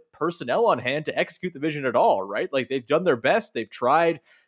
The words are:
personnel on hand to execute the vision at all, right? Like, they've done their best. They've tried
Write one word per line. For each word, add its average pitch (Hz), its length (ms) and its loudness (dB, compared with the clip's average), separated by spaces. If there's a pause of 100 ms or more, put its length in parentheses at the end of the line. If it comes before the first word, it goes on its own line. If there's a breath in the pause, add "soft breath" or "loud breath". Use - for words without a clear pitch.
(120)
personnel 165 540 -2
on 156 140 2
hand 139 240 -2
to - 120 -6
execute 175 360 -4
the 135 80 -14
vision 147 260 -4
at 117 80 0
all, 120 300 4
right? 107 280 -6
Like, 135 160 -2
they've 131 160 -4
done 165 200 0
their 151 120 4
best. 156 380 0
They've 113 160 -6
tried 160 480 2 (300 soft breath)